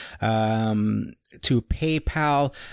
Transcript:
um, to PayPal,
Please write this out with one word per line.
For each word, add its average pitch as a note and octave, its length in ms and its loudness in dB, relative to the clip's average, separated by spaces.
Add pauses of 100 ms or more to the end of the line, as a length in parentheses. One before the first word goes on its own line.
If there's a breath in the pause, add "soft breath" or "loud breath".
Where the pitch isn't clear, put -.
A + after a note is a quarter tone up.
(220 loud breath)
um, A2 840 2 (340)
to B2 220 2
PayPal, D3+ 920 0 (200 loud breath)